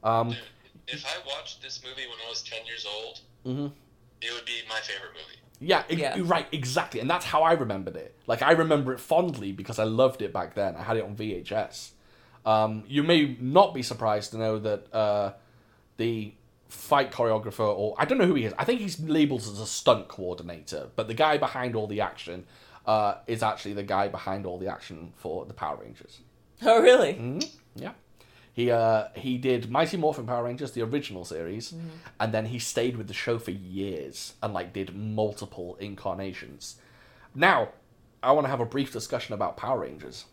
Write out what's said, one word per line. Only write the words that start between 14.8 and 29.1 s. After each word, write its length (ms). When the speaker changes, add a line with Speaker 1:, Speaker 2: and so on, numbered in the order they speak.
Speaker 1:
uh, 380
the 360
fight 420
choreographer, 560
or 220
I 60
don't 140
know 80
who 80
he 100
is. 140
I 60
think 160
he's 200
labeled 400
as 180
a 80
stunt 420
coordinator, 840
but 140
the 60
guy 240
behind 360
all 140
the 120
action, 460
uh, 300
is 160
actually 320
the 80
guy 260
behind 380
all 120
the 100
action 480
for 300
the 80
Power 280
Rangers. 380
Speaker 3:
Oh, 180
really? 340
Speaker 1:
Mm-hmm. 240
Yeah. 180
He, 180
uh, 440